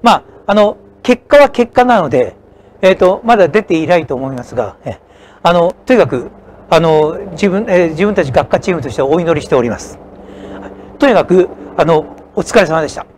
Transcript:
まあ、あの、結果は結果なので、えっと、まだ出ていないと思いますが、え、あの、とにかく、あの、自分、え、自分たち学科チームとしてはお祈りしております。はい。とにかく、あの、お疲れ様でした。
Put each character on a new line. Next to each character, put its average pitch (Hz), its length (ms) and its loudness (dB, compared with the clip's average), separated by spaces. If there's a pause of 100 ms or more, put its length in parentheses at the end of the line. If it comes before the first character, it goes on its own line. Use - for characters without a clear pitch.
ま 240 100 4
あ、 160 120 0 (220)
あ 202 80 -2
の、 208 240 2 (260)
結 247 200 0
果 - 120 0
は 285 140 6
結 240 240 -4
果 247 100 2
な 240 180 2
の 156 60 -4
で、 123 300 -2 (440)
え 190 120 4
っ - 20 2
と、 190 300 2
ま 233 100 4
だ 185 140 2
出 208 120 0
て 190 160 -4
い 160 100 -4
な 175 100 2
い 151 100 -4
と 143 80 -6
思 135 160 -8
い 131 60 -10
ま 120 80 -12
す - 100 -18
が、 110 300 -6
え、 117 160 -10 (420)
あ 165 80 2
の、 175 220 2 (120)
と 156 80 2
に 165 60 4
か 156 80 4
く、 120 240 -6 (380)
あ 165 100 4
の、 160 400 0 (120)
自 175 180 -2
分、 196 180 -2
え、 180 220 2
自 160 160 -2
分 208 100 -2
た 180 80 0
ち 135 80 -4
学 143 160 0
科 180 140 0
チ - 100 -4
ー 175 60 0
ム 151 40 -8
と 127 80 -8
し 113 60 -10
て 143 60 -4
は 135 80 -2
お 160 100 2
祈 165 140 -2
り 151 120 -4
し - 40 -18
て 160 60 0
お 127 60 2
り 120 80 -2
ま 104 100 -6
す。 - 200 -18 (600)
は - 80 -18
い。 - 280 -20
と 285 120 2
に 240 40 2
か 175 120 2
く、 180 240 2 (260)
あ 143 80 0
の、 156 220 2 (300)
お - 40 -4
疲 - 180 -2
れ 190 100 4
様 160 140 -2
で 151 60 -4
し - 80 -12
た。 - 100 -14 (120)